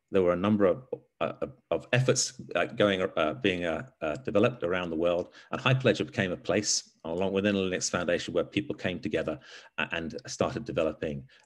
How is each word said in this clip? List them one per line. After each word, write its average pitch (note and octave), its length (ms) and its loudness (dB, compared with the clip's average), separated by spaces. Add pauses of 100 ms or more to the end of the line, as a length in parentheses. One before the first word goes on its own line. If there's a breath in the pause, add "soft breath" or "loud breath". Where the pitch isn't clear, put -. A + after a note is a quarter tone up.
there F#2+ 120 4
were F2 100 4
a F2 60 2
number G2+ 280 4
of, F#2 200 2 (340)
uh, - 140 -2 (360)
of D#2+ 220 -2
efforts, - 500 2 (140)
uh, E2+ 80 2
going, G2+ 380 2
uh, D#2 320 0
being, F2 320 0
uh, D#2+ 200 -2 (160)
uh, D#2 220 -2
developed A#2 400 2
around F2+ 260 -2
the E2 60 -4
world, F2 380 0 (180 loud breath)
and - 80 -4
Hyperledger B2 460 2
became F#2+ 260 -2
a E2 60 -4
place, - 540 -2 (120)
along F2+ 300 -2
within G2+ 220 2
Linux F#2 360 0
Foundation, E2+ 420 0
where E2 120 0
people - 280 -2
came F2+ 280 -4
together, D#2+ 360 -2 (400 loud breath)
uh, D#2+ 140 -4
and E2 260 -6 (100)
started D#2+ 360 -2
developing, D#2 600 -4 (200 soft breath)